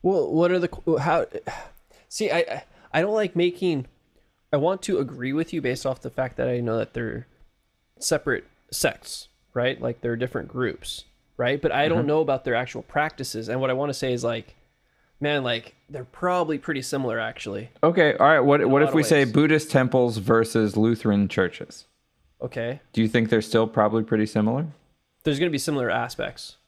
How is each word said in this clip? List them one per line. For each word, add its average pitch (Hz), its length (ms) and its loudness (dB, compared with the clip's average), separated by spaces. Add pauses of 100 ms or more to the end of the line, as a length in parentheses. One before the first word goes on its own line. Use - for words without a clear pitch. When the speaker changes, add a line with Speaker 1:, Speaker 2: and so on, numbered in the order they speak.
Speaker 1:
Well, 170 300 2
what 170 180 2
are 180 80 2
the 175 100 0
qu-, 160 300 -2
how? 156 280 0 (420)
<sighs> - 400 -20
See, - 220 -4
I, 165 80 0
I, - 260 -4 (280)
I 156 80 2
don't 208 140 0
like 214 200 -2
making. 175 520 -2 (680)
I 151 60 0
want 180 240 0
to 190 160 -2
agree 131 340 -6
with 160 200 -2
you 165 100 -4
based 123 240 -4
off 131 160 -4
the 117 80 -10
fact 127 260 -6
that 127 120 -2
I 123 120 -2
know 117 160 -2
that 110 180 -4
they're 113 320 -8 (720)
separate - 460 -4 (260)
sects, - 580 -6 (260)
right? 127 260 -2
Like, 123 220 -6
they're 120 120 -2
different 120 340 -6
groups, - 560 -6 (320)
right? 131 240 -2
But 160 120 0
I 143 160 0
don't 165 120 0
Speaker 2:
Mm-hmm. 135 60 -2
Speaker 1:
know 151 140 2
about 139 240 -2
their 123 100 -2
actual 120 280 -4
practices. 131 680 -6
And 123 120 -4
what 131 100 0
I - 20 0
wanna 139 220 -2
say 131 180 -2
is, 120 100 -2
like, 117 320 -4 (680)
man, 147 220 0
like, 120 320 -4 (140)
they're 135 160 -12
probably 175 540 -2
pretty 139 240 -6
similar, 123 360 -4
actually. 110 520 -8 (120)
Speaker 2:
Okay, 165 340 4
all - 100 6
right. 151 140 8
What, 143 200 6
Speaker 1:
In 92 60 4
a - 20 4
Speaker 2:
what 139 140 6
Speaker 1:
lot - 20 6
Speaker 2:
if 147 60 2
Speaker 1:
of - 40 -4
Speaker 2:
we 156 80 4
say 143 220 6
Speaker 1:
ways. 117 80 -2
Speaker 2:
Buddhist 151 380 2
temples 123 480 2
versus 113 580 2
Lutheran 107 520 2
churches? - 580 -4 (560)
Speaker 1:
Okay. 127 380 -8 (120)
Speaker 2:
Do - 80 -2
you 110 80 2
think 113 220 2
they're 110 120 4
still 113 240 2
probably 110 380 2
pretty 107 220 0
similar? 113 400 0 (580)
Speaker 1:
There's 147 160 -2
gonna 175 100 0
be 143 80 -4
similar 131 320 -2
aspects. - 760 -6